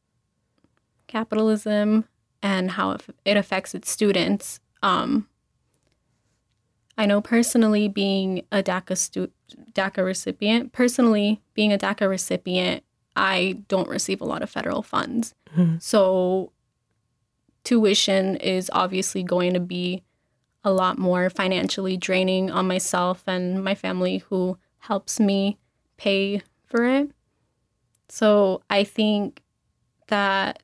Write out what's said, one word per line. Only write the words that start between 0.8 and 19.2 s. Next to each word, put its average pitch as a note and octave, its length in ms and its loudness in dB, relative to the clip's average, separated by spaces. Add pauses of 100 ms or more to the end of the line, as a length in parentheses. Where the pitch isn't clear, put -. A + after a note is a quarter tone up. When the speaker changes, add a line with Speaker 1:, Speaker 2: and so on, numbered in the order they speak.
Speaker 1:
capitalism G#3+ 960 0 (380)
and F#3 300 0
how F#3+ 200 -2
it, G#3+ 100 -8 (220)
it G3+ 120 4
affects G3 380 -2
its - 160 -8
students. G3+ 680 0 (220)
Um, F3+ 460 0 (1700)
I A3 80 2
know G3+ 140 4
personally A3 680 4
being G3 640 0
a G3 100 2
daca F#3 340 -4
stu-, - 340 -4 (420)
daca F#3+ 320 -2
recipient, G#3 680 -2
personally A3 680 2 (140)
being G#3 180 2
a G3+ 60 2
daca G3+ 300 0
recipient, F3+ 760 -2 (340)
I F#3+ 420 0 (100)
don't F#3+ 200 0
receive - 320 -4
a - 60 -12
lot - 160 -4
of - 80 -8
federal - 320 -6
funds. - 520 -4 (220)
Speaker 2:
Mm-hmm. E3+ 240 4
Speaker 1:
So F#3 720 0 (1120)
tuition G3 720 2
is F#3 360 -4
obviously F#3 500 -2